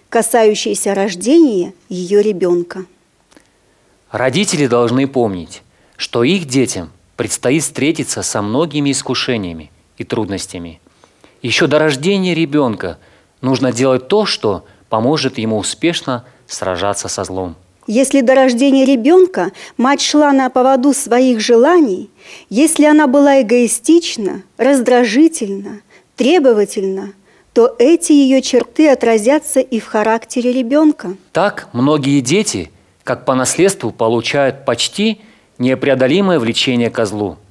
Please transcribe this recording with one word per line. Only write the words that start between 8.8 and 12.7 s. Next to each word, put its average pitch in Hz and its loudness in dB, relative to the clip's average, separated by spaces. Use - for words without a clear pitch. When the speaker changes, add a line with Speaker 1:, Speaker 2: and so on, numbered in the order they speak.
Speaker 2:
искушениями 104 -6
и 113 -10
трудностями. 92 -8
Ещё 123 -2
до 147 2
рождения 165 0
ребёнка 135 -2